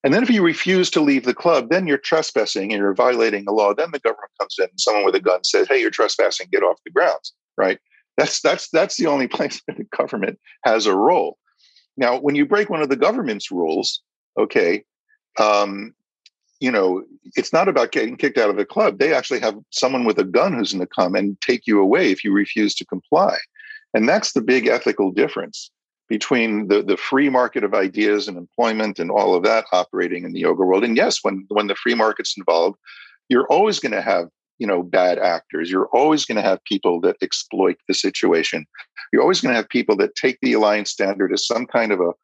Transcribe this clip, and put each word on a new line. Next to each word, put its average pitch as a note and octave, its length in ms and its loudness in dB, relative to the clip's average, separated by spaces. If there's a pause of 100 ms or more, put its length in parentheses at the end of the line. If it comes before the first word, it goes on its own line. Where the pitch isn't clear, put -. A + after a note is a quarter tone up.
And C#3 80 2
then A3+ 120 2
if B3+ 60 -2
you G#3+ 120 4
refuse F3+ 480 0
to E3+ 100 0
leave C#3 240 2
the B2 80 0
club, C3+ 380 0
then F#3 160 0
you're C#3+ 100 0
trespassing A2 760 -2
and G2+ 100 -2
you're G2 100 2
violating A2+ 520 0
the G2 80 -4
law. G2+ 200 4
Then E3 200 -2
the C#3+ 80 -8
government A2 380 -4
comes - 200 -6
in F#2+ 60 2
and - 160 -8
someone G#2+ 240 2
with F#2+ 100 4
a F#2+ 60 2
gun F#2 240 0
says, - 240 2
"Hey, C3+ 120 2
you're A2 100 0
trespassing, G2 600 -2
get F#2+ 140 0
off F2 200 0
the F2 60 -20
grounds," B2 420 -2 (240)
right? F#2+ 220 0 (400)
That's, D3 220 -2
that's, E3 300 -2
that's E3+ 260 0
the E3 100 -2
only C#3 220 0
<laughs> - 0 -
place - 400 -6
that - 80 -12
the G#2+ 100 -12 (100)
government A#2 440 -4 (240)
has A2 220 2
a F#2+ 100 2
role. A2 420 2 (580)
Now, B2+ 220 0
when C#3+ 160 0
you D3 100 2
break G#3 240 0
one D#3+ 140 -2
of C#3 60 -2
the C3+ 80 0
government's C#3 540 -2
rules, F2 520 -2 (360)
okay, G#2 440 0 (560)
um, G#2 560 0 (640)
you B2+ 140 -2
know, F#2 320 0 (320)
it's - 160 -4
not F3+ 160 2
about B2 240 0
getting A#2 240 -4
kicked C#3 220 0
out G#2+ 120 4
of G2 60 -2
the G2+ 80 0
club. D#3 340 0
They D3 160 2
actually B2 260 -2
have G#2+ 160 -2 (140)
someone B2+ 340 0
with G#2+ 140 2
a G2 60 2
gun B2+ 300 2
who's G#2 180 -4
gonna F#2 140 -4
come F#2 280 0
and G2 280 -2
take B2 240 -2
you G#2 140 4
away A#2+ 300 4
if - 140 -4
you G2+ 80 0
refuse G2+ 440 0
to - 80 -8
comply. D3+ 520 0 (580)
And A2+ 140 2
that's G3+ 240 0
the C3+ 80 2
big A#2+ 260 2
ethical G#2+ 460 0
difference - 580 -4 (380)
between A2 600 -2
the, G2+ 140 4
the F#2+ 140 0
free C#3 320 0
market B2 360 0
of G2+ 100 -2
ideas G#2 540 0
and F2+ 80 -10
employment A2 640 -4
and F2 120 -6
all G2 240 2
of F2 100 2
that A2 280 2
operating F2+ 520 -2
in - 80 -10
the F#2 80 -8
yoga E2+ 220 0
world. F#2 220 2
And A#2 120 0
yes, F#3+ 260 0
when, G2 260 -4
when G#2 180 0
the G2 80 -2
free A#2+ 200 -2
market's A2 420 0
involved, F2 400 2 (520)
you're B2+ 200 2
always F#3+ 320 4
gonna G#2+ 220 -4
have, F2 260 0 (300)
you A#2 80 -4
know, F2+ 160 0
bad F2+ 360 2
actors. E2+ 520 -2
You're F#2+ 180 0
always D3 360 2
gonna G#2+ 180 -2
have F#2+ 220 0
people F2+ 380 -2
that F2+ 200 2
exploit F#2 540 -2 (120)
the F#2+ 60 0
situation. E2+ 720 -2 (460)
You're B2+ 100 4
always F3+ 180 2
gonna B2+ 140 0
have A2+ 140 -2
people A2 280 0
that G#2 180 0
take C3 280 -2
the B2+ 100 0
Alliance G#2+ 380 2
standard G2 420 -4
as - 140 -4
some A#2 200 -4
kind A2+ 240 -2
of F#2 100 0
a F2 120 0 (120)